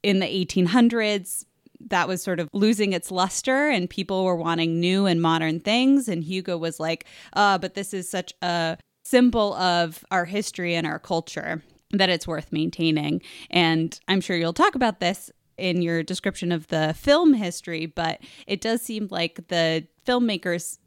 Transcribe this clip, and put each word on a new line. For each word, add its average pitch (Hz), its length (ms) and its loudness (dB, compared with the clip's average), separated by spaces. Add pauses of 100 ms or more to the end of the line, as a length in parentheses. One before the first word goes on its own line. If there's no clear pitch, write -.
in 196 180 2
the 175 60 -2
eighteen 180 400 0
hundreds, 214 760 2 (440)
that 175 200 2
was 185 140 -4
sort 180 180 -4
of 156 120 -4
losing 202 400 2
its 175 180 -4
luster 262 600 0
and 185 180 0
people 190 360 -2
were 180 120 2
wanting 165 440 0
new 185 260 2
and 170 160 2
modern 160 380 0
things. 254 480 4
And 170 160 -2
Hugo 180 320 -4
was 165 240 -6
like, 165 240 -4 (280)
"Uh, 202 260 4
but 185 160 -6
this 202 200 -8
is 180 160 -6
such 180 220 -6 (100)
a 170 340 -2 (280)
symbol 233 500 4
of 175 560 0
our 180 160 0
history 180 480 -4
and 165 120 -2
our 156 120 -4
culture 165 640 -6 (280)
that 190 200 2
it's 165 160 -2
worth 160 260 -8
maintaining." 156 720 0 (280)
And 165 480 2 (100)
I'm 190 120 2
sure 175 160 -4
you'll 165 160 0
talk 381 220 2
about 240 260 0
this 180 300 -4 (280)
in 180 240 0
your 165 200 0
description 180 500 -4
of 160 160 -4
the 156 300 0
film 302 360 6
history, 175 520 -4
but 165 340 -4 (260)
it 196 140 -4
does 226 220 -2
seem 214 280 -6
like 170 380 -6
the 165 380 0 (200)
filmmakers 214 800 -2